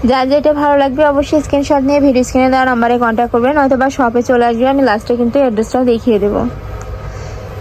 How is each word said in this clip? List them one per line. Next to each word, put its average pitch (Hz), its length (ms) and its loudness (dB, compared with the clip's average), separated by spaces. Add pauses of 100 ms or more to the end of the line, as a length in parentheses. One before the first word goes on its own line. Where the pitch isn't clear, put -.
যার 262 240 2
যেটা 294 240 2
ভালো 294 240 2
লাগবে 277 280 2
অবশ্যই 285 360 2
স্ক্রিনশট 277 420 0
নিয়ে 285 160 2
ভিডিও 262 240 2
স্ক্রিনে 262 260 0
দেওয়া 262 160 2
নাম্বারে 240 320 0
কন্ট্যাক্ট 233 340 0
করবেন, 254 260 0
নয়তো 269 200 2
বা 262 120 0
শপে 247 320 0
চলে 240 240 2
আসবে। 233 220 0
আমি 277 140 2
লাস্টে 226 340 0
কিন্তু 240 240 0
অ্যাড্রেসটা 247 440 0
দেখিয়ে 233 360 0
দেবো। 208 260 -2 (1160)